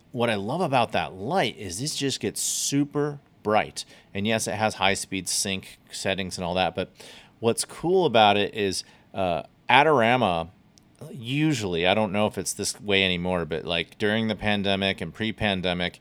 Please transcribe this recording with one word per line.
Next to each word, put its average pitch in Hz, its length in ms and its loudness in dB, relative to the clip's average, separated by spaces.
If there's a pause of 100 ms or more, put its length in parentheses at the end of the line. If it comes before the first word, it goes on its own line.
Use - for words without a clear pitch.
(120)
what 117 200 0
I 110 40 0
love 110 260 -4
about 131 320 2
that 82 200 -4
light 127 420 -4
is 92 240 -10
this 147 160 -6
just 139 240 -2
gets - 220 -4
super 143 760 -2 (240)
bright. 101 420 0 (260)
And 101 140 -4
yes, 110 220 0
it 92 80 -4
has 107 200 0
high 98 200 2
speed 92 340 -6
sync - 480 -4 (140)
settings 92 480 -4
and 92 40 -6
all 87 120 -4
that, 90 180 2
but 92 180 -6 (480)
what's 113 240 0
cool 175 440 0
about 107 300 6
it 101 180 -2
is, 98 280 -2 (300)
uh, 92 300 -2 (260)
Adorama, 120 800 6 (640)
usually, 117 720 -2
I 92 80 6
don't 107 180 0
know 104 140 0
if 101 140 -4
it's - 140 -6
this - 280 -8
way 98 240 4
anymore, 90 400 0
but, 78 180 -4
like, 85 360 -4
during 110 280 0
the 107 80 -2
pandemic 98 640 -2
and 85 140 -8
pre-pandemic, 92 880 -4